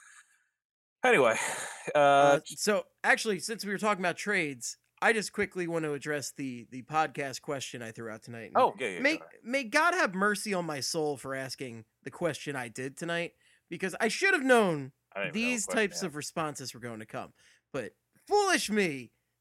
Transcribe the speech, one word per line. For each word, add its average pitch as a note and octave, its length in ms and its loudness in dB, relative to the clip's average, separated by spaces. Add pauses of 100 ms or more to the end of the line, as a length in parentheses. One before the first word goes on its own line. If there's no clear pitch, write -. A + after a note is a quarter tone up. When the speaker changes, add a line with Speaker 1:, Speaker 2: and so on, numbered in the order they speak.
(1040)
Speaker 1:
anyway, C3+ 340 6 (580)
uh, C#3+ 400 8
Speaker 2:
Uh, C3 100 4
so, - 400 -2 (180)
actually, A3 360 2
since G3+ 260 -8
we G3+ 60 -4
were F#3+ 60 -2
talking G3+ 260 0
about E3+ 140 0
trades, D#3 600 -4 (240)
I G#3+ 120 4
just G3+ 200 -4
quickly F#3 340 -2
want E3 180 -2
to D3 80 -2
address C#3+ 380 -6
the, B2 380 -10
the B2+ 140 -12
podcast C#3+ 580 -2
question C3+ 400 -8
I A2+ 100 -10
threw A2+ 200 -10
out A2 120 -12
tonight. A#2 300 -14
And - 40 2
Speaker 1:
Oh, - 220 4
yeah, B2 80 0
yeah, F3+ 140 -4
Speaker 2:
may, D4 160 2
Speaker 1:
go - 80 -14
ahead. - 180 -20
Speaker 2:
may C4 200 -4
God D4+ 300 2
have D4+ 200 0
mercy G3+ 400 0
on F3 120 -2
my D3+ 140 -4
soul D3+ 380 -2
for C3+ 160 -8
asking C3 520 -8 (180)
the C3+ 80 -12
question D3+ 440 -4
I B2 120 -6
did C3 300 -10
tonight, E3+ 360 -4 (360)
because F3+ 300 -6
I A3+ 100 2
should F#4+ 240 2
have D#4 100 2
known F#3+ 480 4 (220)
Speaker 1:
I - 60 -8
didn't G2 100 -2
even G#3+ 120 -4
know A#3 60 0
Speaker 2:
these B3 180 -2
Speaker 1:
what - 0 -
question G#3+ 240 2
Speaker 2:
types - 120 -10
Speaker 1:
you F#3+ 60 -2
Speaker 2:
of D3 80 -10
responses D3 580 -6
were B2 60 -18
going A#2 200 -10
to A2 60 -14
come. G#2+ 280 -10 (400)
But A#2 200 -6 (340)
foolish F#4 420 4
me E3 420 0 (300)